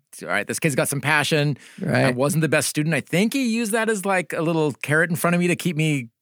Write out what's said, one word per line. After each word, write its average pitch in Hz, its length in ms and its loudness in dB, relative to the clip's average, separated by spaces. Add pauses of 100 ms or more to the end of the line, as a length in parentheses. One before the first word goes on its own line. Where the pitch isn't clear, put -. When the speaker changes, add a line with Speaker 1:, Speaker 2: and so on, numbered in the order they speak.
(220)
Speaker 1:
"All 78 60 -10
right, 98 180 -2
this - 140 -6
kid's 147 160 0
got 151 120 0
some 139 120 -4
passion." 147 560 2 (240)
Speaker 2:
Right. 127 260 2
Speaker 1:
I 131 40 4
wasn't 139 320 0
the 160 60 2
best 147 200 0
student. 151 260 -2
I 135 60 0
think 190 320 0
he 269 160 -2
used 226 240 -2
that 220 160 0
as, 208 160 -2
like, 185 280 0
a 165 100 -2
little 160 300 2
carrot 160 380 0
in 170 60 0
front 170 180 2
of 175 60 2
me 175 80 2
to 170 80 2
keep 165 200 -4
me 147 340 0 (120)